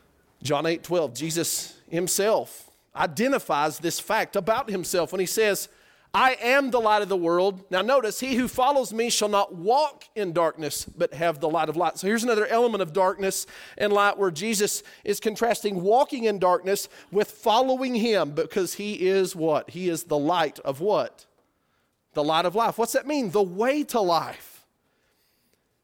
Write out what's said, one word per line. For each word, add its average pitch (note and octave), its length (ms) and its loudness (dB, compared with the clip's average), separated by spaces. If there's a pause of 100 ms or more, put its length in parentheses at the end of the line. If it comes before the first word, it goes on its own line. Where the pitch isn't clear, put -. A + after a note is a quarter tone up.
(440)
John D3 220 -2
eight E3+ 180 -2
twelve, D#3+ 300 -2
Jesus D#3+ 680 -6 (100)
himself F3+ 800 -2 (260)
identifies D#3 840 0
this D#3 200 -4
fact G3+ 360 -2
about A3 340 -2
himself F3 420 -2
when F#3 80 -4
he F3+ 80 0
says, G#3 420 0 (460)
"I B3+ 260 4
am C4 300 2
the B3 80 2
light G#3+ 240 4
of F#3+ 60 -6
the G3 80 2
world." F3+ 520 2
Now F#3 140 0
notice, A#3 360 2
"He C4 160 -2
who B3 120 0
follows B3+ 440 2
me A3+ 200 -2
shall G#3 180 0
not G3+ 240 0
walk B3+ 520 0 (100)
in G3 180 -4
darkness, D#3+ 520 -2
but - 280 -2
have D#3 260 -2
the D#3+ 100 0
light D#3+ 200 0
of D3+ 80 -2
light." E3 220 0
So F#3 80 -4
here's A3 160 0
another G#3+ 240 2
element A3+ 340 2
of E3 120 -4
darkness F#3+ 520 0 (320)
and G#3 160 2
light G3+ 240 4
where F#3+ 140 0
Jesus G3+ 500 -2 (220)
is G3+ 160 -2
contrasting G#3 640 -2
walking A#3+ 420 2
in G#3 160 0
darkness F3+ 500 2 (220)
with G3+ 180 0
following B3+ 640 2
him, G3+ 380 2
because E3 440 -2
he G#3 320 -4
is F#3+ 280 0
what? D#3 360 0
He F3+ 180 -4
is D#3+ 160 -4
the D3+ 120 0
light D#3 420 0
of C#3 220 -6
what? E3 460 -2 (840)
The D3+ 100 -2
light D#3+ 220 2
of F3 100 -2
life. A3 240 0
What's A3+ 140 -2
that C4 120 0
mean? C#4 240 -2
The G3+ 140 2
way A#3 400 0
to A#3 180 -2
life. D#3 640 -2 (1200)